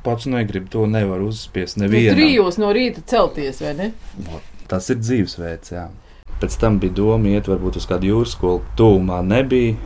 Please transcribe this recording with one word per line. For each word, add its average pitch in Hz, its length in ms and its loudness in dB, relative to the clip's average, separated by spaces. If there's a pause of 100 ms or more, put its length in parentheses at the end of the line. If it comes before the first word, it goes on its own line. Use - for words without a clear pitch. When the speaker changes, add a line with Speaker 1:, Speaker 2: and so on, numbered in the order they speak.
Speaker 1:
pats 117 260 -4
negribi, 98 400 -2
to 110 160 0
nevar 101 380 0
uzspiest 104 560 -6
Speaker 2:
Nu, - 20 0
Speaker 1:
nevienam. 107 320 4
Speaker 2:
trijos 220 480 4
no 208 80 2
rīta 233 320 0
celties, 160 580 0
vai 147 140 -6
ne? 185 140 -6 (340)
Speaker 1:
No, 80 160 -12 (300)
tas - 220 -4
ir 120 120 0
dzīvesveids, 87 720 -2
jā. 85 140 -10 (500)
Pēc - 220 -2
tam 110 180 4
bija 90 160 0
doma 107 380 2
iet 101 180 0
varbūt 92 300 -2
uz - 100 -6
kādu 92 220 0
jūras 117 240 0
skolu. 90 260 0 (140)
Tuvumā 92 500 4
nebija. 123 480 2 (120)